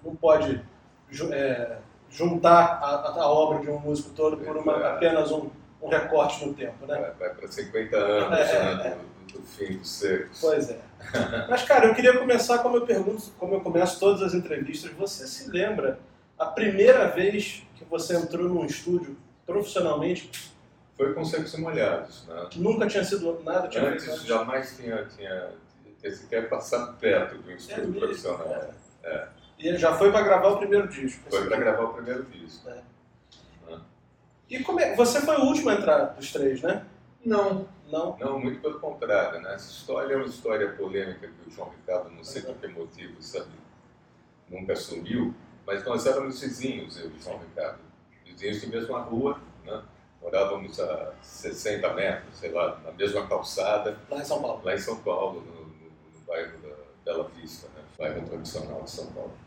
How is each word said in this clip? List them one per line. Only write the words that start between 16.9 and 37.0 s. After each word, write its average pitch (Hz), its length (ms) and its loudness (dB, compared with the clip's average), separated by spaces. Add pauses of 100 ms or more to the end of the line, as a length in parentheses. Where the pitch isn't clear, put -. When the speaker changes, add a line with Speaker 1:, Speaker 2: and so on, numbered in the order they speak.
Speaker 1:
vez - 540 0 (120)
que - 120 -20
você 170 280 -2
entrou 170 320 0
num 170 200 0
estúdio 170 500 -4 (300)
profissionalmente? 180 1080 -2 (460)
Speaker 2:
Foi 139 160 2
com 160 100 -4
Secos 156 300 -4
e 156 80 -6
Molhados, 110 680 -2
né? 87 280 -12
Speaker 1:
Nunca 208 300 2
tinha 202 160 0
sido 170 400 -2
nada, 180 260 0
tinha - 160 -2
Speaker 2:
Antes, - 200 -2
Speaker 1:
feito 156 140 -6
antes? 120 100 -12
Speaker 2:
jamais 117 480 -2
tinha, 113 300 -6
tinha, 92 420 -10 (500)
tinha 101 140 -8
sequer 113 380 -4
passado - 480 -4
perto 95 400 2
de - 100 -18
um 90 40 -14
Speaker 1:
É - 20 -14
Speaker 2:
estúdio - 320 -8
Speaker 1:
mesmo? - 140 -4
Speaker 2:
profissional. 92 460 -4 (560)
Speaker 1:
É. 85 60 -10
Speaker 2:
É. - 200 -8 (300)
Speaker 1:
E 170 200 -2
já 165 160 6
foi 202 160 8
pra 214 100 6
gravar 196 280 6
o 202 100 4
primeiro 202 280 4
disco? - 440 -8
Speaker 2:
Foi 98 80 0
Speaker 1:
Esse 101 100 -2
Speaker 2:
pra 92 80 2
Speaker 1:
aqui? - 80 0
Speaker 2:
gravar - 200 2
o - 100 -4
primeiro 127 300 -6
disco. - 440 -18
Speaker 1:
É. - 140 -16 (880)
Speaker 2:
É. 82 40 -14 (720)
Speaker 1:
E 262 120 -6
como 349 180 0
é, 226 140 2
você 233 280 6
foi 302 160 4
o 262 80 6
último 262 240 2
a - 60 6
entrar 156 220 4 (100)
dos - 220 -12
três, 135 300 0
né? 196 240 0 (400)